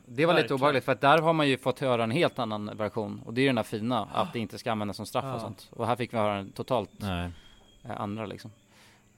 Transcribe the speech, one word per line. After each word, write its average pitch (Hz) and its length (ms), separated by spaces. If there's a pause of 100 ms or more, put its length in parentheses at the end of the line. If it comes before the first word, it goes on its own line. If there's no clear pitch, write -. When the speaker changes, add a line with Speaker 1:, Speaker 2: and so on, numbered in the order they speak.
Speaker 1:
Det 127 200
var 170 80
lite 156 80
Speaker 2:
Verkligen. 139 140
Speaker 1:
obehagligt, 135 280
för 135 80
att - 80
där 143 180
har 165 140
man 151 160
ju 131 100
fått - 200
höra 123 260
en 113 60
helt 151 280
annan 107 380
version. 104 500
Och 113 80
det 123 60
är - 20
ju 139 60
den 127 100
här 107 60
fina, 113 380
att - 120
Speaker 2:
Ja. 104 180
Speaker 1:
det 120 60
inte 113 200
ska 120 140
användas 104 240
som 104 100
straff 123 180
och 135 60
Speaker 2:
Ja. 127 100
Speaker 1:
sånt. 104 320
Och 117 140
här 123 100
fick 123 160
vi 120 60
höra 104 180
en 98 160
totalt, 113 440
Speaker 3:
Nej. 87 340 (540)
Speaker 1:
eh, 117 160
andra, 107 260
liksom. 101 240 (680)